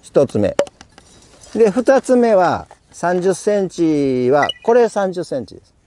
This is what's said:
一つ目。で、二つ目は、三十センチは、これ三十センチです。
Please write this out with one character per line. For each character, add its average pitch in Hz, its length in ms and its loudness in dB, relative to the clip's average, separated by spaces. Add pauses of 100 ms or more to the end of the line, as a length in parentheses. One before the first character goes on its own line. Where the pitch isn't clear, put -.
一 147 240 0
つ 113 140 -6
目。 101 160 -2 (960)
で、 220 160 2
二 254 320 0
つ 254 140 0
目 233 180 2
は、 160 320 0 (260)
三 180 300 -4
十 185 120 0
セ 208 280 -2
ン 185 60 -4
チ 139 640 0
は、 143 160 2 (160)
こ 233 100 0
れ 240 140 4
三 196 240 -4
十 175 140 -8
セ 147 120 -8
ン 202 80 -8
チ - 100 -20
で - 80 -20
す。 - 120 -20 (120)